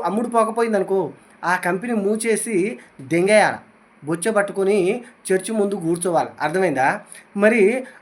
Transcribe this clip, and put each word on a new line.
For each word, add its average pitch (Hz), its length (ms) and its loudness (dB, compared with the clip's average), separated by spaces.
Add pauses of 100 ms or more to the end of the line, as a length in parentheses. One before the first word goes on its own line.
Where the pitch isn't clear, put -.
అమ్ముడు 226 280 -2
పోకపోయింది 220 440 0
అనుకో, 190 200 0 (500)
ఆ 180 40 2 (120)
కంపెనీ 190 380 -2
మూసేసి 220 520 -2 (580)
దెంగేయాల, 180 420 4 (460)
బొచ్చ 170 340 -4
పట్టుకొని 196 420 0 (500)
చర్చి 190 300 0
ముందు 202 280 -2
కూర్చోవాలి, 170 460 0 (140)
అర్థమైందా? 156 420 2 (540)
మరి 220 220 6 (380)